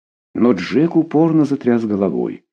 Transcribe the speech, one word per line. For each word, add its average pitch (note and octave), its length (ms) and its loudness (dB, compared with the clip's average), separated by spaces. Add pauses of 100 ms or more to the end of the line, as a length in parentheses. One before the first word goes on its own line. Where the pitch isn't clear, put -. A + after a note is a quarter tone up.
(340)
Но A#2 180 2
Джек A#2+ 440 0
упорно D#3+ 480 2
затряс B2 400 -2
головой. E2 680 -2